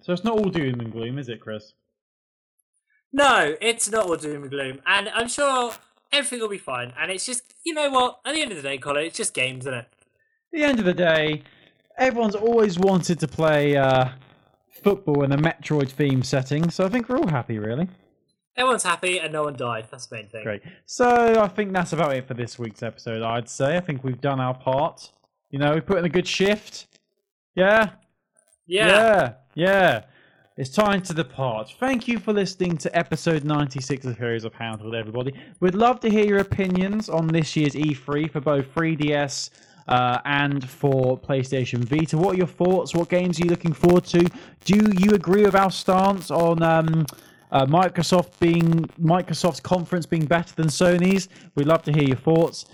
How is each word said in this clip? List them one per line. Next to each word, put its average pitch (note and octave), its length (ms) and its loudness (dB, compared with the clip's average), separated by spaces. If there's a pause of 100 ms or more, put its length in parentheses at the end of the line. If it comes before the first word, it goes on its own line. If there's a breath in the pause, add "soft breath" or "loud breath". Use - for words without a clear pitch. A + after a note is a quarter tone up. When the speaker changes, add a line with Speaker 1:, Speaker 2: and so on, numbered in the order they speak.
Speaker 1:
So F3 100 -6
it's F3+ 120 -4
not A3+ 140 0
all G3+ 120 0
doom C3+ 300 -2
and A2+ 120 -10
gloom, A#2 260 -8
is C3 120 -10
it, A2 100 -14
Chris? G#2+ 320 -14 (1400)
Speaker 2:
No, A#3 480 4
it's A3+ 300 -2
not G#3+ 160 0
all E3+ 100 -2
doom D3 260 -10
and C3+ 80 -14
gloom. C3+ 360 -8
And G3+ 240 0
I'm A3+ 180 -4
sure C4 440 -2 (400)
everything A#3+ 280 -4
will A3 80 -6
be G3 100 -10
fine. B2 420 -10
And E3 100 -6
it's F#3 140 -8
just, - 300 -10 (100)
you E4+ 100 -6
know D4+ 160 -2
what? B3+ 360 0
At C4+ 80 -6
the D#4 80 -2
end C4+ 80 -6
of F#3+ 60 -10
the C#3+ 60 -12
day, C#3 140 -6
Colin, C#3+ 280 -4
it's E3 120 -10
just - 180 -6
games, B2+ 300 -6
isn't C3+ 100 -6
it? A2+ 120 -12
Speaker 1:
At - 20 -20 (640)
the D#4 120 -2
end C#4 160 2
of G3+ 40 -2
the F3+ 100 2
day, D#3 480 0 (540 soft breath)
everyone's A#3 380 0
always G#3+ 440 2
wanted F3+ 420 2
to D#3 80 -2
play, D3 480 2
uh, C3 320 4 (760 loud breath)
football D#3 400 2
in C#3 100 2
a C#3 60 2
Metroid D3+ 520 0
theme C3+ 320 0
setting, C#3+ 480 -2
so F#3 140 -2
I F#3+ 40 0
think A#3 200 -4
we're B3+ 100 -2
all D#4 100 0
happy, A#2+ 300 -2
really. A#2 300 -4 (680)
Speaker 2:
Everyone's B3 260 0
happy F3+ 360 -2
and D#3+ 140 -6
no D3+ 120 -2
one D3 120 -6
died. A#2 340 -6
That's B2+ 160 -18
the A#2+ 100 -16
main G#2+ 120 -16
thing. A2 160 -16
Speaker 1:
Great. G#2 180 -8 (220 loud breath)
So A#3+ 560 2
I G#3 80 2
think G3 240 -6
that's F3+ 220 -4
about D3+ 200 -2
it B2+ 140 -6
for C3 60 -10
this A#2 240 -10
week's A2+ 240 -12
episode, A2+ 400 -8
I'd A#2 260 -4
say. C#3 280 -2
I F3+ 40 -2
think C#3 240 -8
we've B2+ 160 -6
done C#3 200 -2
our B2+ 140 -4
part. C3+ 560 -4 (400)
You C#3 80 -8
know, D3 140 2
we D#3+ 80 0
put F#3 180 0
in E3+ 60 0
a F3 60 -2
good F3+ 180 0
shift. - 580 -2 (680)
Yeah? G3+ 360 4 (760)
Speaker 2:
Yeah. G3 220 0
Speaker 1:
Yeah. G3 440 4 (220)
Yeah. F3 500 2 (520 soft breath)
It's C3+ 140 -8
time G3+ 320 2
to F3 120 -8
depart. B2+ 680 -6
Thank B3+ 260 -2
you A#3+ 140 -2
for A3 120 -4
listening F#3 460 -2
to - 180 -6
episode E3 460 0
ninety-six C#3 640 -4
of A#2+ 100 -6
Heroes A#2 280 -4
of A2+ 100 -12
Handheld, A2 400 -10
everybody. A#2 400 -6 (240 loud breath)
We'd F3+ 160 0
love A#3 260 2
to A3+ 100 -2
hear G#3+ 140 4
your G3+ 140 2
opinions F#3+ 720 -2
on D#3+ 180 0
this D#3+ 300 0
year's D3 180 2
E D3 180 -2
three D3 360 -4
for D#3 120 -6
both C#3 320 0
three D#3+ 220 0
D D3 180 -2
S, C#3+ 380 -4 (380 soft breath)
uh, B2+ 360 2
and C#3+ 460 -2
for C3 480 0
PlayStation C3 680 -2
Vita. D#3 320 0
What F#3 180 2
are F#3 40 0
your F3+ 80 2
thoughts? F3+ 480 0
What E3 140 0
games F3+ 320 0
are E3+ 40 2
you E3+ 60 2
looking E3+ 220 0
forward F3 340 4
to? F3 220 4 (360 loud breath)
Do G3 120 2 (200)
you G3+ 200 6
agree G3 260 4
with G3 140 6
our G3 160 4
stance F#3+ 580 0
on, E3 320 2
um, D#3+ 420 2 (460 loud breath)
uh, C3+ 160 4
Microsoft F3 720 2
being, E3 460 4 (180)
Microsoft's E3+ 580 0
conference F3 460 -2
being E3 180 0
better E3 300 0
than D#3+ 140 0
Sony's? F3+ 600 2 (280 loud breath)
We'd C#3+ 100 0
love D#3+ 160 2
to D3+ 100 -4
hear D3 120 2
your C3 120 2
thoughts. E3 580 0